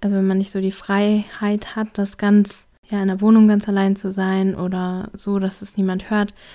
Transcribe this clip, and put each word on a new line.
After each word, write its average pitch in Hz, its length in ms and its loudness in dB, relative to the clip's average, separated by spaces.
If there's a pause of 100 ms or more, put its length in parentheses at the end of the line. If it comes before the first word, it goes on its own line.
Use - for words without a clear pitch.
also 202 160 0
wenn 190 100 0
man 190 100 0
nicht 196 140 -4
so 196 80 -6
die 190 140 -4
Freiheit 208 1040 -2
hat, 214 200 -6
das 196 200 -4
ganz, 208 500 2 (220)
ja, 202 120 -4
in 190 60 0
der 190 140 -2
Wohnung 220 260 8
ganz 208 220 2
allein 196 260 2
zu 196 160 -8
sein 190 420 0
oder 185 600 -4
so, 202 260 -4
dass 190 220 -4
es - 160 -12
niemand 190 320 -2
hört, 208 240 -2 (220)